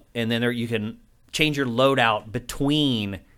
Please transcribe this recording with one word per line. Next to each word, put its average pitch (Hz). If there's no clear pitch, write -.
and 117
then 117
there, 120
you 117
can 113
change 151
your 139
loadout 117
between 123